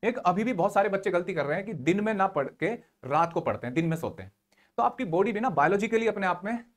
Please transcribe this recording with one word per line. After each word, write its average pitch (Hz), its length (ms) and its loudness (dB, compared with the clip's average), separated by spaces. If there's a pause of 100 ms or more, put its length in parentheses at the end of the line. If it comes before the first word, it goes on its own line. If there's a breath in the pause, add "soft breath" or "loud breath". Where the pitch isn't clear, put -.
एक 233 140 0
अभी 180 260 2
भी 247 100 0
बहुत 196 200 0
सारे 208 160 4
बच्चे 196 220 -2
गलती 175 220 0
कर 151 120 -2
रहे 147 120 -2
हैं 190 80 -6
कि 220 80 -8
दिन 170 300 2
में 220 100 0
ना 196 140 2
पढ़ 156 200 0
के 180 260 -2 (300 soft breath)
रात 160 300 2
को - 80 0
पढ़ते 113 260 -2
हैं, 127 60 -8
दिन 165 120 0
में 160 120 0
सोते - 260 -8
हैं। 98 80 -18 (460 soft breath)
तो 233 60 2
आपकी 247 220 0
बॉडी 190 260 2
भी 208 80 -2
ना 247 100 0
बायोलॉजिकली 202 580 2
अपने 208 200 -2
आप 170 180 -2
में 233 200 -6 (120)